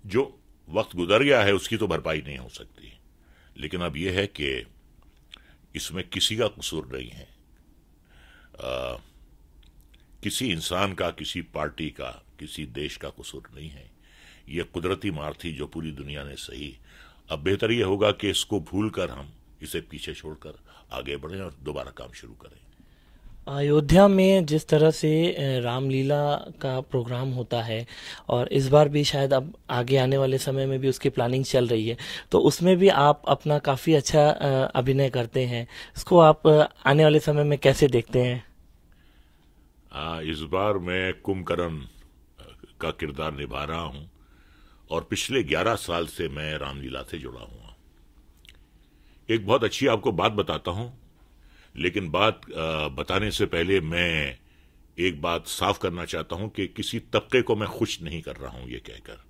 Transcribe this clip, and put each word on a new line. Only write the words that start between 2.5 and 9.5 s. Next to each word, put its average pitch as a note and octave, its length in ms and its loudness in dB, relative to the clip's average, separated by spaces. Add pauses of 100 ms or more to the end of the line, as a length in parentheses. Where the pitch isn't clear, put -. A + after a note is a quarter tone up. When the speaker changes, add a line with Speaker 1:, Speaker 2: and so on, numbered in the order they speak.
Speaker 1:
लेकिन D#2 240 -6
अब D#2+ 160 -4
ये F#2 140 -4
है G2 160 0
कि C2+ 380 -6 (1080)
इसमें E2+ 340 -10
किसी G2+ 280 -4
का A2+ 100 0
कसूर D#2 460 -8
नहीं B1 160 -10
है, - 180 -18 (1300)
अ, B1+ 420 -8 (1200)